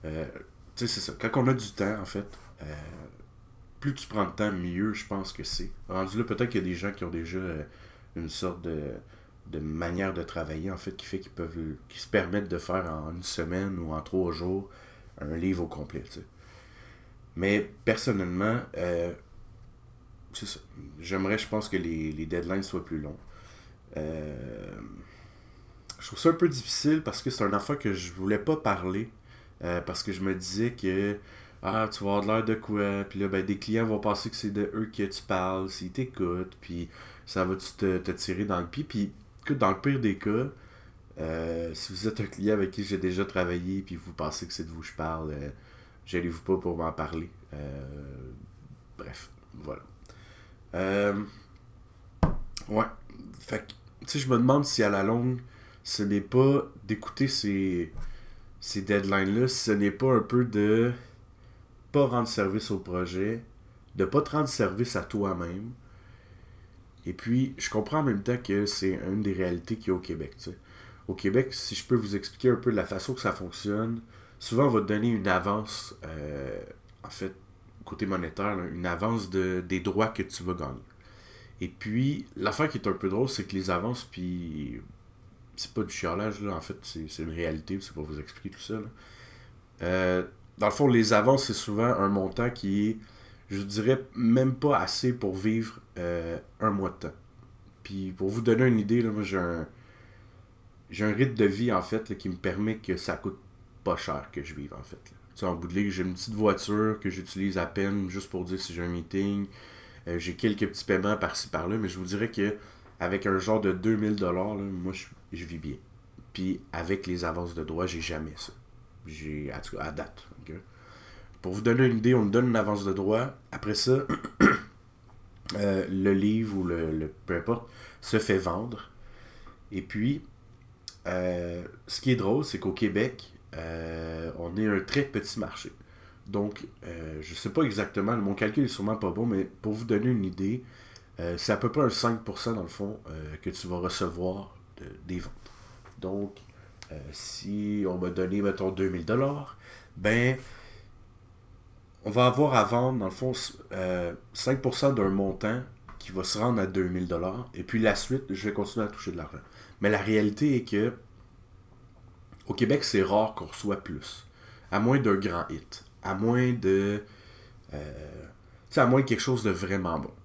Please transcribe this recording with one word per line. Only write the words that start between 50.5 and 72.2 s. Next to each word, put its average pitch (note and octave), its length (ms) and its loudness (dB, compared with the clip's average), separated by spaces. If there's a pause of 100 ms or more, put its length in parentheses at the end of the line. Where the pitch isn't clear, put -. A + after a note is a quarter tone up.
Euh, G2 400 2 (1500)
ouais, G#2+ 160 4 (560)
fait - 200 -4
que, - 120 -18 (320)
tu - 20 -12
sais, - 120 -4
je C3 100 -2
me B2+ 80 6
demande C3+ 300 6
si - 160 2
à G#2 80 6
la G2 120 2
longue, A#2+ 380 2 (420)
ce - 200 -2
n'est G2+ 180 4
pas C3+ 460 6 (200)
d'écouter A2+ 420 0
ces, F#2+ 640 0 (680)
ces - 220 -4
deadlines-là, G2 640 4
si B2+ 80 2
ce - 160 4
n'est G2+ 180 6
pas C3 220 4
un A#2 80 8
peu B2 240 4
de A2 480 4 (1000)
pas C#3+ 140 6
rendre A#2+ 220 2
service G2+ 420 0
au G2+ 80 0
projet, F#2 640 -2 (520)
de F#2+ 100 2
pas C3+ 160 4
te D3 100 -4
rendre D3 180 2
service G#2+ 480 0
à F2+ 60 0
toi-même. F#2+ 680 -2 (1400)
Et F2+ 80 -6
puis, B2+ 420 2
je - 140 -4
comprends D3 300 2
en - 20 2
même A2 200 2
temps A#2+ 140 0
que G2+ 300 2
c'est F#2+ 400 0
une G2+ 160 0
des G2+ 100 2
réalités F2+ 440 0
qu'il - 120 -6
y - 40 0
a - 20 6
au F2 60 0
Québec, D#2 360 -8
tu - 140 -10
sais. F2+ 80 -14 (500)
Au F#2+ 60 -4
Québec, B2 400 2
si - 220 -4
je - 80 -6
peux C3 100 2
vous G#2 220 0
expliquer - 340 2